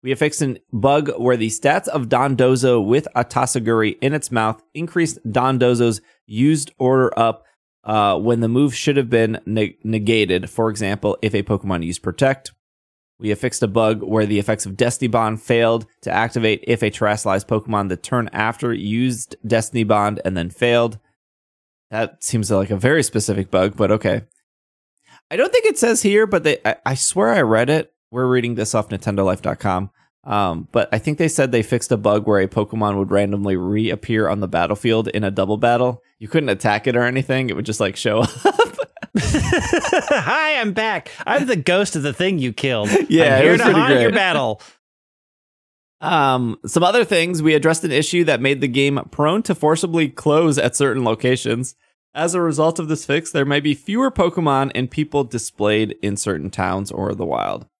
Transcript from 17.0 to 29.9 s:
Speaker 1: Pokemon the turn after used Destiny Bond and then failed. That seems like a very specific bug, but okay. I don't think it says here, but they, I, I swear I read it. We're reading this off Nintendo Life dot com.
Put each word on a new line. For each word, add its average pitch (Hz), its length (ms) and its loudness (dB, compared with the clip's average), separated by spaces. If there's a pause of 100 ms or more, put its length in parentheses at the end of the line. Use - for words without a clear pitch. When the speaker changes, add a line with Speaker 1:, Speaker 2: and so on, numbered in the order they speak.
Speaker 1:
Pokemon 107 440 -2
the 90 60 -2
turn 117 360 -4
after 113 420 -2
used 113 640 -4 (100)
Destiny 113 380 0
Bond 104 400 0
and 92 120 -2
then 85 140 -4
failed. 117 480 0 (920)
That 110 340 -6
seems 107 260 -2
like 98 200 0
a 104 60 -2
very 135 280 2
specific 98 460 -2
bug, 98 260 2
but 101 160 0
okay. 107 300 0 (1080)
I 165 60 -6
don't 302 160 2
think 480 140 2
it 440 120 2
says 233 240 2
here, 208 240 4
but 185 160 0
they, 156 220 2
I, 110 200 0
I 127 120 0
swear 208 340 0
I 208 120 2
read 113 280 2
it. 156 220 0 (180)
We're 127 160 -2
reading 120 300 2
this 110 180 -4
off 107 140 0
Nintendo 98 360 -2
Life 92 180 0
dot - 180 -4
com. 95 300 -2 (340)